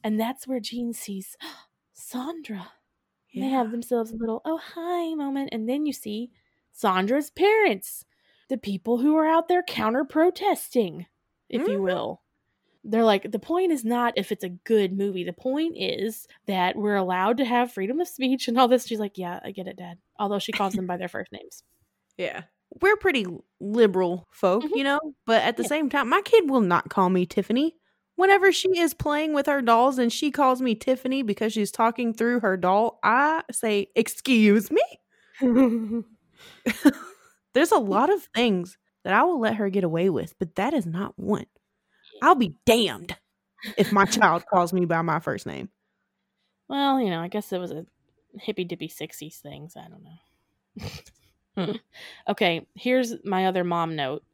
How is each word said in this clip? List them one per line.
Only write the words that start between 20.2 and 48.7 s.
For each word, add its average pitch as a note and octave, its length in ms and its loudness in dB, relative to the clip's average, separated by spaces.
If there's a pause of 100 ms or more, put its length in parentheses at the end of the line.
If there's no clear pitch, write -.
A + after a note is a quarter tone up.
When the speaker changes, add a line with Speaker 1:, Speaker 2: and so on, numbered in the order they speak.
Speaker 1:
she G3+ 140 -6
calls G3 220 -2
them F#3 120 -2
by F3+ 120 -6
their F3+ 100 -6
first - 240 -10
names. - 320 -20 (540)
Speaker 2:
Yeah. - 240 -8 (400)
We're G#4 140 4
pretty C#4 280 0 (340)
liberal F#3 720 2
folk, G3+ 340 0
Speaker 1:
Mm-hmm. D#4 120 -2
Speaker 2:
you C4+ 80 0
know? C#4 160 0 (260)
But A3+ 160 4
at A#3 140 0
the - 60 -4
Speaker 1:
Yeah. A3+ 80 -4
Speaker 2:
same D4 180 -2
time, C4+ 220 -2
my F#4 120 4
kid G4 280 6
will C4 100 4
not F3 300 2
call F#3 180 2
me F#3 160 2
Tiffany. A#3+ 520 -2 (400)
Whenever F#4+ 360 6
she F#4 260 0
is E4+ 160 2
playing D4+ 380 -2
with C#4+ 140 0
her C#4+ 140 2
dolls A#3+ 380 4
and A#3 140 2
she D4+ 180 -2
calls B3+ 320 2
me A#3+ 140 0
Tiffany C4 460 -2
because G#3+ 300 -2
she's G#3 200 -2
talking A#3 420 0
through A#3+ 260 0
her F#3+ 160 0
doll, F#3+ 460 0
I C#4+ 480 2
say, G#3+ 460 -2
"Excuse A3 720 4
me?" G4 120 4 (580)
Speaker 1:
<laughs> A#3 640 2 (560)
Speaker 2:
<laughs> - 240 -6 (720)
There's D#4+ 180 4
a F#4+ 60 6
lot A3+ 340 2
of G4 120 -2 (100)
things F#3+ 440 0 (260)
that F#3 100 -2
I A3+ 100 4
will F4 160 0
let A3 160 0
her G#3 120 -2
get F#3+ 160 0
away E3+ 260 0
with, B2+ 280 -4
but E3+ 180 -6
that B3 180 -2
is G#3 120 0
not E3+ 320 -6
one. G3 280 -4 (680)
Speaker 1:
Yeah. C4+ 140 0
Speaker 2:
I'll F4+ 60 8
be G3+ 220 0 (100)
damned F3 500 2 (600)
if G#3 160 2
my G3 120 6
Speaker 1:
<laughs> - 20 2
Speaker 2:
child F#3+ 400 2
calls F3 260 2
me F3+ 120 0
by E3 180 0
my D#3+ 180 -2
first - 260 -8
name. C#2 220 -10 (1000)
Speaker 1:
Well, C#4 320 0
you G#3 100 0
know, E3 100 -2
I E3+ 80 -8
guess G#3 240 -6
it F3+ 80 -4
was F3 100 -10
a D#3 140 -12 (540)
hippy G#3 260 -6
dippy E3+ 240 -10